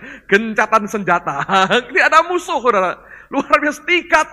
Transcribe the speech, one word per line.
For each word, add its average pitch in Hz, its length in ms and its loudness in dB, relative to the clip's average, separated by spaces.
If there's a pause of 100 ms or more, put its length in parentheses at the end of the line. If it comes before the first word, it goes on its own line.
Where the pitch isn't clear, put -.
(260)
gencatan 214 600 0
senjata. 175 600 -2 (160)
<laughs> 226 280 0
Tidak 349 160 0
ada 311 200 4
musuh, 349 320 -4
Saudara. 208 400 0 (320)
Luar 277 320 0
biasa, 294 240 -4
tiga 330 480 2